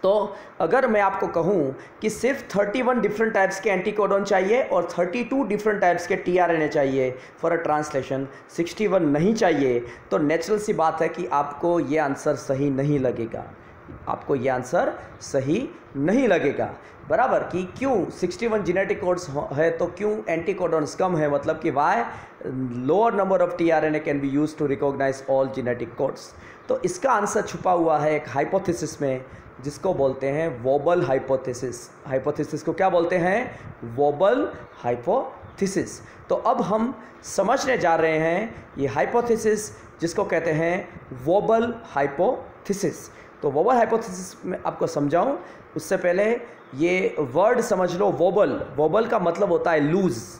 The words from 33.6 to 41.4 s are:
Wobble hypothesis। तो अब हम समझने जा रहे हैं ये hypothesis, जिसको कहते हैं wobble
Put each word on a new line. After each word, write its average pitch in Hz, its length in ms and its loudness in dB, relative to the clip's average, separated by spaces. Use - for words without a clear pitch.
Wobble 180 520 2
hypothesis। 175 1160 -2
तो 180 60 2
अब 233 260 0
हम 220 320 0
समझने 262 540 0
जा 165 180 2
रहे 160 240 2
हैं 175 460 -2
ये 139 100 0
hypothesis, 220 840 0
जिसको 175 220 -2
कहते 165 280 0
हैं 165 360 0
wobble 214 480 2